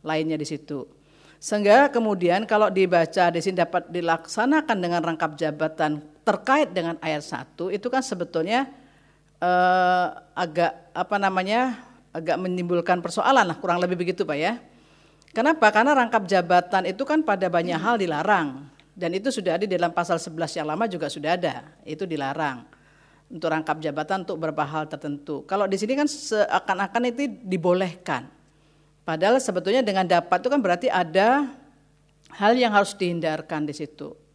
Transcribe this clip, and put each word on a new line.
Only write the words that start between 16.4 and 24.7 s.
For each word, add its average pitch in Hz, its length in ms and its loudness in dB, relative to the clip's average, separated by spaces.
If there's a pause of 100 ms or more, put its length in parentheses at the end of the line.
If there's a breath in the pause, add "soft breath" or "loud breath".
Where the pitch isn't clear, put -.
itu 196 160 -4
kan 311 160 2
pada 190 320 0
banyak 170 240 0
hal 214 240 0
dilarang. 151 720 0 (200)
Dan 175 240 -6
itu 233 160 -2
sudah 180 240 -2
ada 196 80 -2
di 196 80 -4
dalam 175 160 0
pasal 170 320 -2
sebelas 160 320 -8
yang 151 160 -4
lama 175 160 -2
juga 170 240 -4
sudah 151 320 -4
ada, 156 240 -4 (240)
itu 180 160 -8
dilarang. 143 640 -6 (640 soft breath)
Untuk 165 160 -4
rangkap 156 320 -2
jabatan 156 480 -4
untuk 185 80 -6
beberapa 151 320 -4
hal 156 160 -6